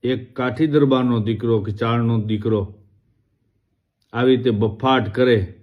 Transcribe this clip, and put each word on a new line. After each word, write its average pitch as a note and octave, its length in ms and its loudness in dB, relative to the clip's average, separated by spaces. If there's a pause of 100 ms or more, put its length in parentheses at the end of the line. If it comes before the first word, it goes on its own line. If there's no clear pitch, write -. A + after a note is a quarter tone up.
એક B2+ 160 -2 (140)
કાઠી B2+ 400 -2
દરબારનો C3 460 2
દીકરો A2 400 0
કે G#2 120 -6
ચારણનો A#2 500 0
દીકરો G#2+ 400 -2 (1500)
આવી B2+ 240 2
રીતે A#2+ 140 0
બફાટ A2+ 600 0
કરે B2+ 280 4 (240)